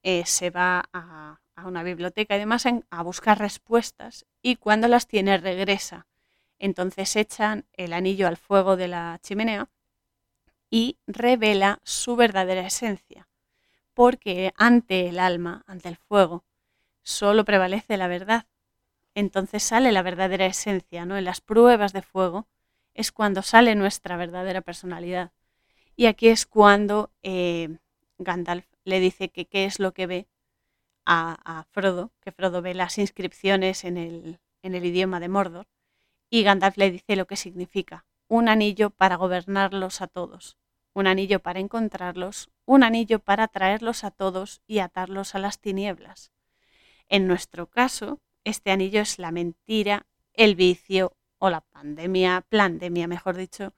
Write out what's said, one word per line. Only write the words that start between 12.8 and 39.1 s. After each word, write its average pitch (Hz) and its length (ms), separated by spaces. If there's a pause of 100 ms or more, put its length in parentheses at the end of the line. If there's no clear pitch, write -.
porque 208 640
ante 208 540
el 175 100
alma, 175 480
ante 185 220
el 170 80
fuego, 175 480 (560)
solo 208 440
prevalece 196 520
la 185 100
verdad. 190 380 (720)
Entonces 202 480
sale 247 280
la 190 120
verdadera 185 420
esencia, 185 600
¿no? 190 120
En 190 80
las 180 160
pruebas 220 520
de 196 80
fuego 190 460 (460)
es - 180
cuando 202 300
sale 226 340
nuestra 196 420
verdadera 180 440
personalidad. 175 680 (640)
Y 233 100
aquí 226 240
es 226 160
cuando, 208 680 (120)
eh, 170 540 (420)
Gandalf 175 460 (180)
le 190 160
dice 185 300
que 180 160
qué 196 200
es 196 140
lo 190 140
que 185 140
ve 185 200 (760)
a, 165 380
a 160 200
Frodo, 190 480 (100)
que 196 100
Frodo 180 300
ve 180 120
las 180 240
inscripciones 190 840
en 175 140
el, 165 420 (220)
en 185 140
el 175 100
idioma 180 340
de 175 100
Mordor, 190 380 (600)
y 226 140
Gandalf 196 340
le 196 140
dice 190 240
lo 190 100
que 202 100
significa, 185 680 (240)
un 233 180
anillo 208 440
para 185 240